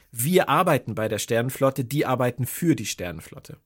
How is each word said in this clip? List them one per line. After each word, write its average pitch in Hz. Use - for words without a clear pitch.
"Wir 147
arbeiten 147
bei 110
der 110
Sternenflotte, 127
die 135
arbeiten 127
für -
die 107
Sternenflotte." 82